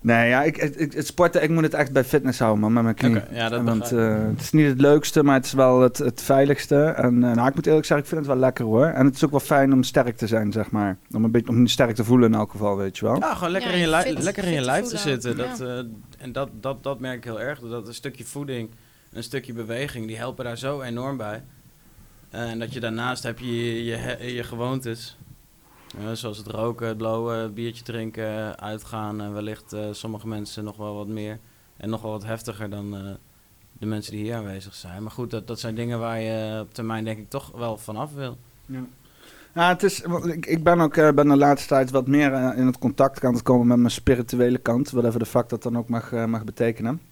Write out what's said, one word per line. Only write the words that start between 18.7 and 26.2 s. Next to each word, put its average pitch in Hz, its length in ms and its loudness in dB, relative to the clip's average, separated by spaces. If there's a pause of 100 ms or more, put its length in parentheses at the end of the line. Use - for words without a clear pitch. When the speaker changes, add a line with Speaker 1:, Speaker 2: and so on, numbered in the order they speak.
Speaker 2:
een 117 100 -12
stukje 123 300 -10
beweging, 117 540 -8
die 110 100 -10
helpen 123 280 -10
daar 120 140 -8
zo 135 220 -6
enorm 127 360 -8
bij. 107 260 -8 (880)
Eh, 117 200 -8
en 113 80 -8
dat 117 140 -8
je 131 80 -8
daarnaast 120 420 -4
heb 120 160 -8
je 123 180 -6 (180)
je, 117 100 -6
je 117 120 -6
he-, 120 280 -8
je 120 180 -8
gewoontes. 120 760 -8 (840)
Eh, 107 140 -8
zoals 110 260 -10